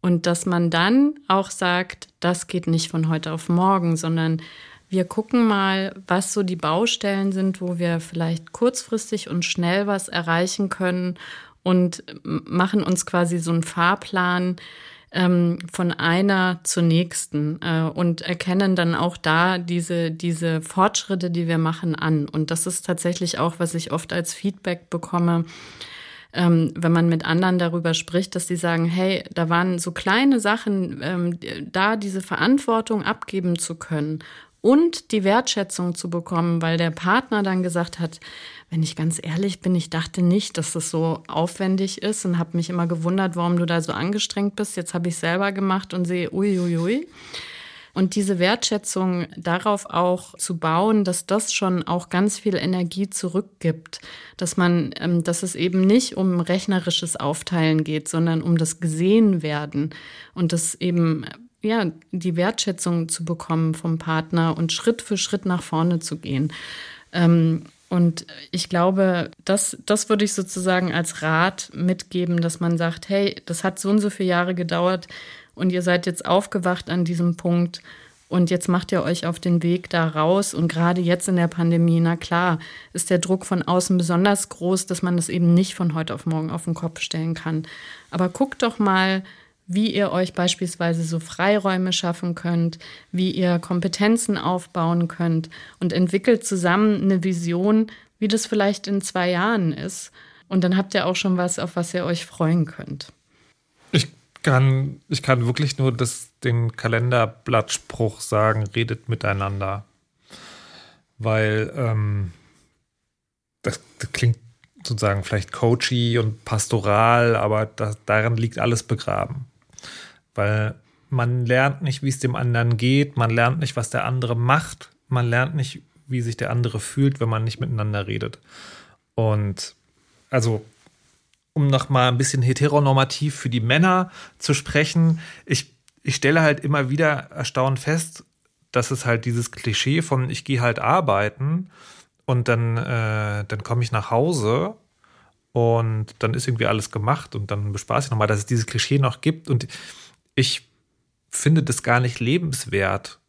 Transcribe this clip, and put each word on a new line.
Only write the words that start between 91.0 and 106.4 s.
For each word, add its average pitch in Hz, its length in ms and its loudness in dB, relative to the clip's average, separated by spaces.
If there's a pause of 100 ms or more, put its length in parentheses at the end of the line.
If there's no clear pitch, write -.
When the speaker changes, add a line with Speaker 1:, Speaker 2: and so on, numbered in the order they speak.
Speaker 1:
so 165 160 -4
Freiräume 185 720 0
schaffen 175 440 -2
könnt, 170 420 -2 (320)
wie 185 220 0
ihr 180 260 2
Kompetenzen 196 800 0
aufbauen 170 680 0
könnt 165 420 -2 (300)
und 180 120 0
entwickelt 196 540 2
zusammen 196 560 2
eine 190 220 2
Vision, 185 640 2 (300)
wie 214 80 0
das 220 180 0
vielleicht 202 400 0
in 202 140 0
zwei 180 300 -2
Jahren 180 420 2
ist. - 400 -8 (360)
Und 185 140 2
dann 180 140 2
habt 190 180 -2
ihr 190 120 2
auch 180 100 0
schon 185 200 0
was, 180 220 0
auf - 160 -6
was 170 200 -4
ihr 180 100 -2
euch 170 220 -2
freuen 165 400 0
könnt. - 460 -14 (800)
Speaker 2:
Ich - 160 2 (380)
kann, 135 640 4
ich - 160 -4
kann 123 220 2
wirklich 131 320 0
nur 131 120 4
das, 120 380 -4 (160)